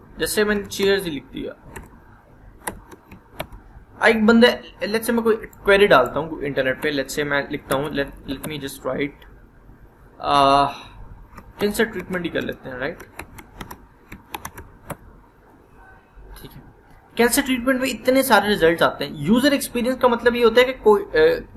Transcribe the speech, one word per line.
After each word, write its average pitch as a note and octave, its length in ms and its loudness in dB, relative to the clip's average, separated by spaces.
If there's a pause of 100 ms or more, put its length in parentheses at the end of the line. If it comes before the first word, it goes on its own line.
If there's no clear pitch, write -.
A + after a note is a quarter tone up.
(200)
जैसे D#3+ 240 0
मैंने G#3 200 -2
cheers G3 400 0
ही E3+ 80 -6
लिख C3+ 120 -10
दिया, - 460 -14 (2250)
आ, G#3 40 6
एक A3 180 2
बंदा, A#3 220 8 (340)
let's G#3 200 -4
say - 80 -6
मैं A#3 140 0
कोई A3 120 2
क्वेरी G3 520 2
डालता C3+ 320 4
हूँ D#3+ 220 -8
internet C3 400 -2
पे, C#3+ 220 -2
let's - 120 -12
say D3 100 -4
मैं C#3+ 260 -2
लिखता C#3+ 240 -4
हूँ, C#3 160 -4
let, C#3 160 -4 (220)
let C#3 180 -10
me D#3 120 -8
just C3+ 280 -10
write, C#3+ 240 -4 (1080)
uh, C#3 440 4 (920)
कैंसर G#3 260 -2
treatment F3+ 400 -8
ही D#3+ 40 -6
कर C3+ 120 -6
लेते B2+ 280 -10
हैं, B2+ 100 -12
राइट? D3 180 -8 (3500)
ठीक - 100 -18
है, - 100 -20 (560)
कैंसर A#3+ 240 2
treatment B3+ 400 -2
में C4 80 -2
इतने B3+ 340 0
सारे G#3 240 4
results E3 360 2
आते C#3+ 220 0
हैं। D3 100 -10
यूजर A#3+ 380 2
experience B3+ 440 -2
का B3+ 100 4
मतलब A#3+ 280 2
ये A#3+ 80 0
होता A3+ 180 6
है B3+ 60 6
कि C4 60 -2
कोई, G#3 280 4
अ, D#3+ 380 2 (180)